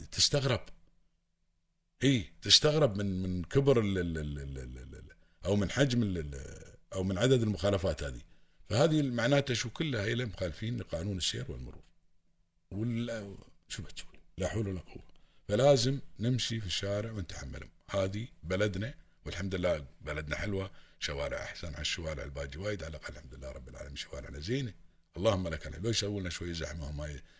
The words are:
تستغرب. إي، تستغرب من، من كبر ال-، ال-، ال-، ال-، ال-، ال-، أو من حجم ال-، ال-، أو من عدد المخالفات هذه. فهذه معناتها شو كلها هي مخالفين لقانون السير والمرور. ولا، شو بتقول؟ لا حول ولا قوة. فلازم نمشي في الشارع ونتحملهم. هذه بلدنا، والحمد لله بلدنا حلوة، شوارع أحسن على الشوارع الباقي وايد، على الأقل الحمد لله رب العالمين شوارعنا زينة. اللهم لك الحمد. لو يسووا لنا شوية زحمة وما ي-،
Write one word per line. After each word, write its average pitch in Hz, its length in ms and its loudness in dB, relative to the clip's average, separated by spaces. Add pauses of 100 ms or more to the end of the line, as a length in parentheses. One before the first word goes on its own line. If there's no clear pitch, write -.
(120)
تستغرب. 131 500 4 (1400)
إي، 131 220 4 (160)
تستغرب 147 560 8
من، 95 240 0
من 92 220 0
كبر 135 360 4
ال-، 101 180 2
ال-، 87 200 0
ال-، 73 220 -4
ال-، 69 180 -8
ال-، 64 380 -12
ال-، - 200 -16 (300)
أو 98 100 4
من 95 160 4
حجم 123 320 4
ال-، 92 140 0
ال-، 73 180 -6 (580)
أو 95 100 0
من 95 140 2
عدد 127 240 6
المخالفات 98 640 2
هذه. 65 180 -6 (480)
فهذه 151 320 6
معناتها 131 520 4
شو 113 160 -2
كلها 120 360 -2
هي 117 100 0
مخالفين 110 600 -4
لقانون 95 400 -4
السير 110 320 -2
والمرور. 64 340 -10 (880)
ولا، 113 640 -4 (340)
شو - 140 -6
بتقول؟ - 340 -10 (200)
لا 90 100 0
حول 104 200 -2
ولا 95 120 -4
قوة. - 240 -14 (440)
فلازم 131 520 6 (200)
نمشي 117 400 0
في 104 80 -4
الشارع 101 440 -2
ونتحملهم. 69 580 -8 (200)
هذه 98 380 0 (160)
بلدنا، 95 500 0 (320)
والحمد 90 300 -4
لله 87 300 0 (160)
بلدنا 76 340 -6
حلوة، 98 360 -2 (280)
شوارع 71 380 -4
أحسن - 300 -8
على 76 140 -8
الشوارع 76 420 -4
الباقي 69 340 -8
وايد، 101 260 -4
على 80 60 -6
الأقل 73 240 -10
الحمد - 220 -16
لله - 160 -10
رب - 180 -12
العالمين 71 260 -12
شوارعنا 67 440 -10
زينة. 117 340 -4 (440)
اللهم 92 300 4
لك 78 200 -4
الحمد. 73 160 -8
لو 113 60 0
يسووا 104 320 0
لنا 92 80 -4
شوية 87 240 -6
زحمة 78 360 -6
وما 73 180 -6
ي-، 73 140 -10 (180)